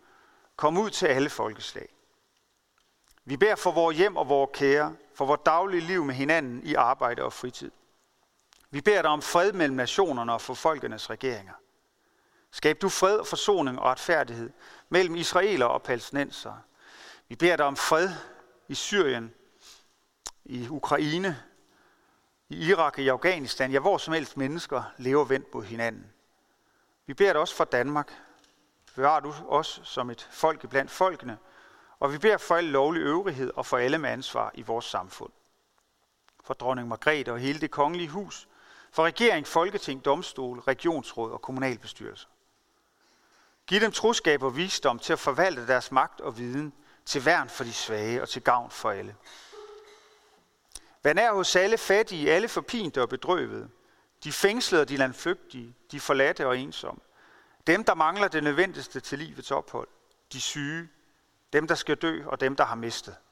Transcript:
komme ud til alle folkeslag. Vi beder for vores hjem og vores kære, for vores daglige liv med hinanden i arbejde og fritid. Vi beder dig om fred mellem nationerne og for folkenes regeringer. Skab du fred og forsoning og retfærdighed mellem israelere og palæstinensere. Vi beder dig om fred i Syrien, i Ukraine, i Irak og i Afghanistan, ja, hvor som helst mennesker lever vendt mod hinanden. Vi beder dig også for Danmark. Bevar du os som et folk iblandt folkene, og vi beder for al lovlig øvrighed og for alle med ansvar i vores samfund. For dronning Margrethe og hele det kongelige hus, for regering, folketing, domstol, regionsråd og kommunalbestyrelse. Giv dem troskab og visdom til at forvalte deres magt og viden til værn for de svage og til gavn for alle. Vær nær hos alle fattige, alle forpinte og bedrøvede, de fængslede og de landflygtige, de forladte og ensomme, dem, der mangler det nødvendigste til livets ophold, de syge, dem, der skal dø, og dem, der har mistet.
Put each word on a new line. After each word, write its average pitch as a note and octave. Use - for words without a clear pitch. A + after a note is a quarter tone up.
komme E3
ud G#3+
til -
alle C#3
folkeslag. -
Vi C3+
beder G3+
for F3+
vores D#3+
hjem F#3+
og D3
vores C#3
kære, C#3+
for C#3
vores C#3+
daglige F3
liv E3+
med C3
hinanden C#3
i D3
arbejde B2+
og A#2+
fritid. -
Vi C#3+
beder G#3
dig D3+
om D3+
fred F#3+
mellem D3+
nationerne B2
og A2+
for -
folkenes B2
regeringer. A2
Skab -
du G3
fred G3
og -
forsoning D#3+
og C3+
retfærdighed B2+
mellem E3+
israelere E3+
og C3
palæstinensere. A#2+
Vi A#2+
beder E3+
dig D3+
om C#3
fred E3
i C#3
Syrien, B2+
i A#2+
Ukraine, D#3
i D#3+
Irak E3
og -
i C3+
Afghanistan, C3+
ja, C3+
hvor F3
som D#3+
helst D3+
mennesker C#3
lever C3
vendt C3
mod A#2+
hinanden. A2
Vi C#3
beder G3
dig D3+
også F3
for E3
Danmark. C#3+
Bevar C#3+
du D3
os D3
som B2
et -
folk D#3
iblandt C3+
folkene, C#3
og C#3+
vi D3
beder G3+
for -
al E3+
lovlig D3+
øvrighed D3
og C3
for B2+
alle C3
med C#3+
ansvar A#2
i -
vores A#2
samfund. -
For C3+
dronning B2
Margrethe B2
og A#2
hele C#3+
det D3+
kongelige D#3+
hus, F3+
for D#3+
regering, E3+
folketing, E3+
domstol, C3+
regionsråd B2+
og -
kommunalbestyrelse. A2
Giv G3+
dem A3
troskab D#3+
og C3
visdom D3
til -
at D3+
forvalte C#3+
deres B2+
magt C#3
og B2
viden C3
til C3
værn D#3
for -
de A#2
svage A2
og -
til B2+
gavn B2
for -
alle. G2+
Vær D3
nær G#3+
hos F#3+
alle G#3
fattige, F#3+
alle G3
forpinte F3+
og A#2
bedrøvede, A#2+
de D3+
fængslede G3
og C#3
de C#3+
landflygtige, B2+
de C#3+
forladte C#3+
og B2+
ensomme, -
dem, F#3
der G#3+
mangler F3
det D#3
nødvendigste D3
til C#3
livets D3
ophold, C3+
de C3
syge, D#3
dem, D#3
der E3
skal D3+
dø, D#3+
og C3
dem, C3+
der D3
har A#2
mistet. A#2